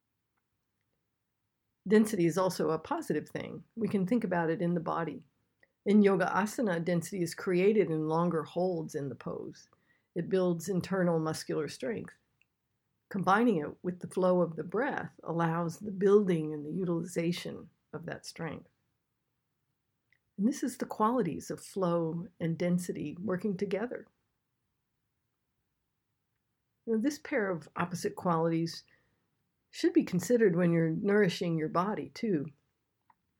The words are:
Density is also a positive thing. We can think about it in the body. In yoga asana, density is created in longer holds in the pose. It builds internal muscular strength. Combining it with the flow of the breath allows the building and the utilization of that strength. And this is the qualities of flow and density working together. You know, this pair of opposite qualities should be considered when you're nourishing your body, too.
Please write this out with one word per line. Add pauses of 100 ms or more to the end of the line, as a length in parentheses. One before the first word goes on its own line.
(1900)
Density
is
also
a
positive
thing. (120)
We
can
think
about
it
in
the
body. (600)
In
yoga
asana,
density
is
created
in
longer
holds
in
the
pose. (440)
It
builds
internal
muscular
strength. (960)
Combining
it
with
the
flow
of
the
breath
allows
the
building
and
the
utilization (220)
of
that
strength. (1700)
And
this
is
the
qualities
of
flow (120)
and
density
working
together. (2750)
You
know,
this
pair
of
opposite
qualities (880)
should
be
considered
when
you're
nourishing
your
body,
too. (880)